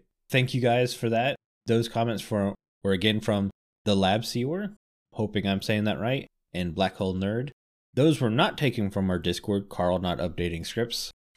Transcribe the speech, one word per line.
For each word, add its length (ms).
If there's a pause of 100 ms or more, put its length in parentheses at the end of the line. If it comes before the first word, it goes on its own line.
(300)
Thank 260
you 60
guys 340
for 140
that. 260 (320)
Those 200
comments 360
for, 320 (280)
were 100
again 260
from 320 (340)
The 100
Lab 300
Sewer, 520 (360)
hoping 320
I'm 160
saying 220
that 160
right, 260 (280)
and 200
Black 220
Hole 180
Nerd. 380 (420)
Those 260
were 120
not 260
taken 320
from 220
our 80
Discord, 500
Carl 300
not 180
updating 480
scripts, 460 (240)